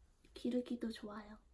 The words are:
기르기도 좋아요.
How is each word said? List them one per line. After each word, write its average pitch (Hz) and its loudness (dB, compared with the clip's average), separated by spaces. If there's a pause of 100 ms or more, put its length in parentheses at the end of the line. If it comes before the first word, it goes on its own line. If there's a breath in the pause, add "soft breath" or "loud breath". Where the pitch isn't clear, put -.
(340)
기르기도 240 2
좋아요. 214 -6 (160)